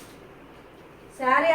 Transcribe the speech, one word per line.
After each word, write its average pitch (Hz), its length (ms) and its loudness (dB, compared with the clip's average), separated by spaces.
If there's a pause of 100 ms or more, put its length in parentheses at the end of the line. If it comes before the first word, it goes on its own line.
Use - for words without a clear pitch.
(1200)
శారీ 277 320 0